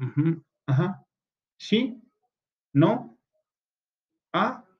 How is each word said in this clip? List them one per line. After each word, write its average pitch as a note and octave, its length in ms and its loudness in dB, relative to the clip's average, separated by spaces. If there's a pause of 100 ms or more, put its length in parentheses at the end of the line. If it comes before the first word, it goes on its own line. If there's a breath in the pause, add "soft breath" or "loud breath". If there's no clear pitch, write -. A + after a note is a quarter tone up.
"Ujú, D#3 420 -2 (240)
ajá, D#3+ 380 0 (540)
sí, A3+ 440 -2 (720)
no, F#3+ 460 2 (1120)
ah, A3 320 -2 (160)